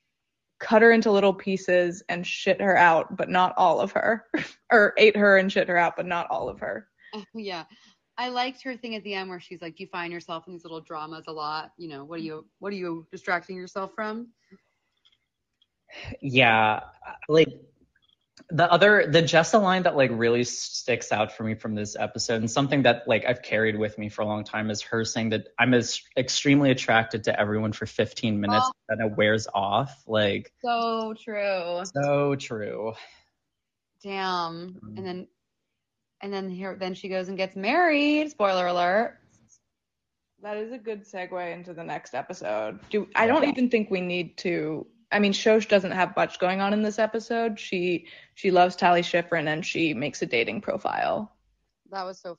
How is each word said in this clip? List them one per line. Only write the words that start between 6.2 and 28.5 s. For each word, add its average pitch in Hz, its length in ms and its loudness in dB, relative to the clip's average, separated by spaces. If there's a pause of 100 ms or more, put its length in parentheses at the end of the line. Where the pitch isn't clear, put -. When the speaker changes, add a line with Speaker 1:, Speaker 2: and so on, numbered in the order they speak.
Speaker 1:
all - 160 -4
of - 140 -12
her. - 260 -10 (260)
Speaker 2:
Oh, 214 100 -12 (120)
yeah. 190 300 -10 (540)
I 247 100 -4
liked 247 340 -6
her 254 120 -8
thing 226 200 -10
at 208 80 -10
the 202 100 -10
end 190 160 -8
where 180 100 -12
she's 165 220 -18
like, 165 180 -14
"You 190 60 -14
find 175 260 -10
yourself 170 360 -10
in 185 60 -16
these 170 100 -16
little 165 180 -14
dramas 160 460 -12
a 165 40 -10
lot. 156 460 -8
You 170 120 -14
know, 139 140 -14
what 165 160 -12
are 160 40 -8
you, 156 240 -12 (100)
what 196 160 -8
are - 20 -6
you 170 360 -8
distracting 185 460 -6
yourself 190 360 -10
from?" 220 360 -8 (1900)
Speaker 3:
Yeah. 113 600 4 (480)
Like, 156 180 6 (1000)
the 170 220 2
other, 190 360 6
the 156 140 6
Jessa 165 400 4
line 185 220 2
that, 165 140 2
like, 131 160 4
really 117 300 2
sticks - 680 -6
out 107 220 0
for 117 100 -10
me 110 120 -4
from 110 200 -6
this 104 200 -6
episode, 110 400 -4
and 113 140 -2
something 139 340 0
that, 120 240 2
like, 113 180 2
I've 123 160 -2
carried 107 360 0
with 107 200 -4
me 107 120 -8
for 113 120 -6
a 107 40 -2
long 107 180 -2
time, 107 280 -6
is 104 120 -6
her 113 220 -2
saying 113 240 -2
that, 107 200 -4 (100)
"I'm 123 140 4
as 117 280 2 (160)
extremely 139 540 4
attracted 113 540 0
to 107 140 0
everyone 107 340 0
for 107 120 -10
fifteen 107 540 -2
minutes, 101 280 2